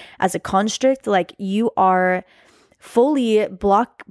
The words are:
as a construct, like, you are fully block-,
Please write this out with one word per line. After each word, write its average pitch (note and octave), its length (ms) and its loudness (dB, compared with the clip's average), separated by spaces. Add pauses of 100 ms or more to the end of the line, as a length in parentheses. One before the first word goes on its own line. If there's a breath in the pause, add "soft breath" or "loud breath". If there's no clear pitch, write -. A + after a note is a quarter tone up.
(180 loud breath)
as - 160 -2
a G3+ 60 -6
construct, A#3+ 640 -2
like, F#3+ 320 0
you G3+ 380 -2
are F#3 480 2 (540 soft breath)
fully A#3 680 0
block-, G3+ 640 -2